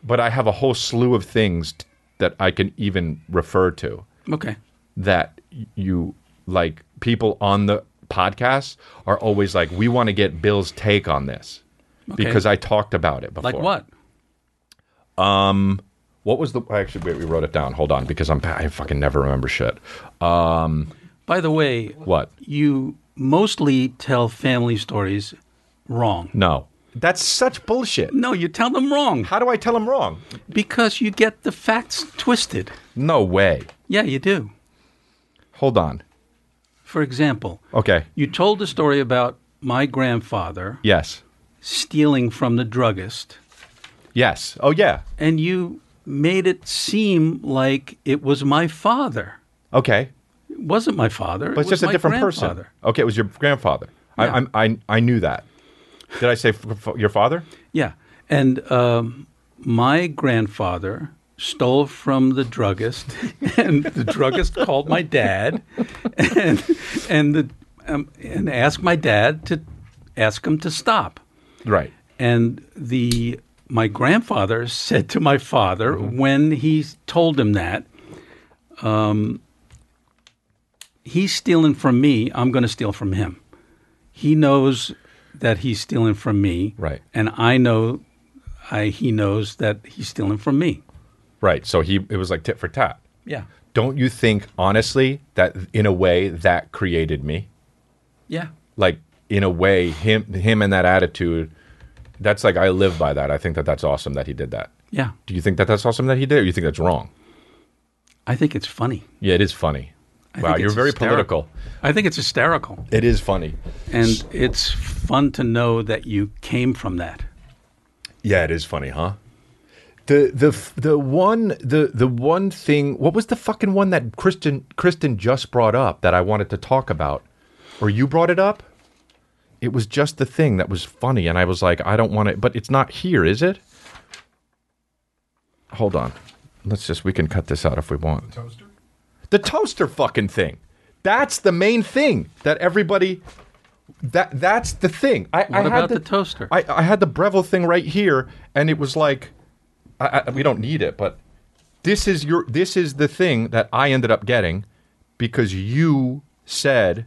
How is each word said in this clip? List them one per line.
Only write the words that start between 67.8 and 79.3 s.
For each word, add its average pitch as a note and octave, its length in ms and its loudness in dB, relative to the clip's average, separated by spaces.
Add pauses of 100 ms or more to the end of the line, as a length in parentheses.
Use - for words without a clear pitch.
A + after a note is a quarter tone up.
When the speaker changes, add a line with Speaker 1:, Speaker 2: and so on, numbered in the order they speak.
Speaker 2:
um, D3 220 -6 (120)
and - 280 -4
asked C3 320 0
my F3 140 2
dad C#3+ 500 2
to D#3+ 160 -4 (560)
ask A2 300 0
him D#3 120 2
to D#3+ 120 -6
stop. G3+ 480 -2 (440)
Speaker 1:
Right. F#2 300 0 (240)
Speaker 2:
And A#2+ 480 0 (100)
the, A#2+ 640 -2 (300)
my A2+ 180 0
grandfather A#2 800 0
said - 420 -2
to - 100 -2
my C#3+ 180 4
father A2 560 0
Speaker 1:
Mm-hmm. G#2+ 240 -6
Speaker 2:
when C#3 340 2
he D#3 320 0 (220)
told E3 340 2
him G#2+ 140 4
that, F#2 320 -2 (960)
um, G#2+ 600 0 (1600)